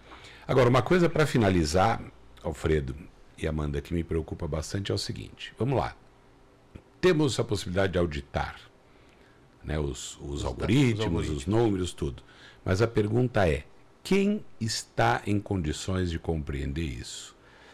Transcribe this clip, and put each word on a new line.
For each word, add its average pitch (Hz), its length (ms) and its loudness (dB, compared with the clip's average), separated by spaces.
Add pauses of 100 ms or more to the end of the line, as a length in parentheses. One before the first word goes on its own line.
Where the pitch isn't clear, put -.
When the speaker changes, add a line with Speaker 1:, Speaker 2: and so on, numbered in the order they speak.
(480)
Speaker 1:
Agora, 127 220 6
uma 127 100 6
coisa 175 260 4
pra 156 200 2
finalizar, 95 760 4 (420)
Alfredo 76 540 -2 (400)
e - 100 -6
Amanda, 76 360 -2
que - 100 -8
me 85 100 0
preocupa 80 460 -6
bastante 78 420 -6
é 101 40 0
o 101 40 -2
seguinte, - 600 -10
vamos 127 180 0
lá. 69 180 -2 (1040)
Temos 151 400 6
a 117 60 0
possibilidade 95 480 0
de 90 60 2
auditar, 73 580 -2 (1080)
né, 73 180 -4
os, 69 400 -6
os 71 160 -10
Speaker 2:
Os 69 60 -6
da-, 69 60 -2
Speaker 1:
algoritmos, 113 520 2
Speaker 2:
os 110 40 0
algoritmos. 78 340 -2
Speaker 1:
os 69 80 -6
números, 101 460 2
tudo. 69 300 -6 (420)
Mas 95 160 0
a 117 60 6
pergunta 110 640 2
é: 71 160 0 (380)
quem 196 420 2 (160)
está 113 640 0
em 104 140 2
condições 92 720 -4
de 82 100 -4
compreender 71 640 -4
isso? - 520 -12 (380)